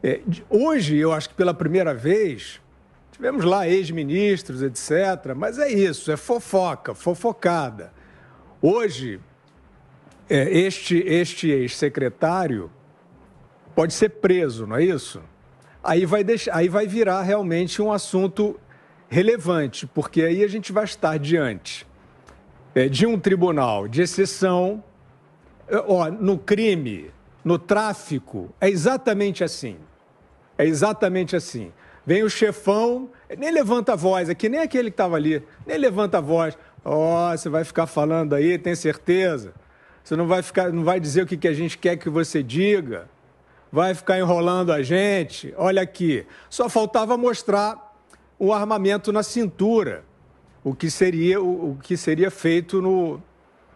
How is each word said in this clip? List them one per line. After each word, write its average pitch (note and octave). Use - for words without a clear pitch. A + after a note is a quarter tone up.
É, -
de, E3+
hoje, A3+
eu D#3
acho D#3
que -
pela F3+
primeira E3
vez, D3
tivemos B3+
lá F3+
ex-ministros, E3
et C3+
cetera, F3
mas A3+
é C#4+
isso, G3
é -
fofoca, F#3
fofocada. E3+
Hoje, C#3+
é, C#3+
este, F#3
este E3+
ex-secretário C#3
pode E3
ser -
preso, D#3+
não A2
é D#3
isso? D3+
Aí F3
vai G3
deixar, G#3+
aí E3+
vai G3+
virar G3
realmente F3+
um G#3
assunto G3
relevante, E3+
porque D#3
aí E3+
a G#3
gente G3+
vai G#3+
estar D#3+
diante, C#3+
é, C3
de C#3
um A#3
tribunal D#3
de A#2+
exceção. F#3
É, G3+
ó, F3
no G3
crime, D#3
no D3
tráfico, E3+
é G3
exatamente G3+
assim. B2+
É -
exatamente F#3
assim. A2+
Vem F#3
o G#3+
chefão, A3+
nem D4
levanta B3
a -
voz F3+
aqui, F3+
nem C4+
aquele B3
que -
tava F3+
ali, D3+
nem -
levanta G#3
a E3+
voz. D#3+
Ó, E3
você E3
vai D#3
ficar D#3+
falando D#3
aí, E3
tem F3
certeza? D#3
Você D#3
não E3+
vai F#3
ficar, F3+
não E3+
vai F3+
dizer D#3
o -
que E3+
que D#3+
a E3
gente D#3
quer F3
que E3
você D#3
diga? C3+
Vai F3
ficar F#3
enrolando F3
a D3
gente? F3+
Olha F#3+
aqui, E3
só A#3+
faltava A3
mostrar G#3+
o G3
armamento G#3
na G#3+
cintura, G#3
o C3+
que D#3+
seria, F3+
o, F3+
o C3+
que F3+
seria E3+
feito E3+
no, F3+